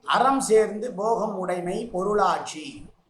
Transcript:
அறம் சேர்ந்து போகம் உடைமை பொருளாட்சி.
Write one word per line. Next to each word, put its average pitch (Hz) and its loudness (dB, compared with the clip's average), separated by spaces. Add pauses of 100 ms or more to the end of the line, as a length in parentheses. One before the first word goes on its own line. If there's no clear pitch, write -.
அறம் 254 4
சேர்ந்து 214 2
போகம் 208 -2
உடைமை 180 -4 (100)
பொருளாட்சி. 180 0 (420)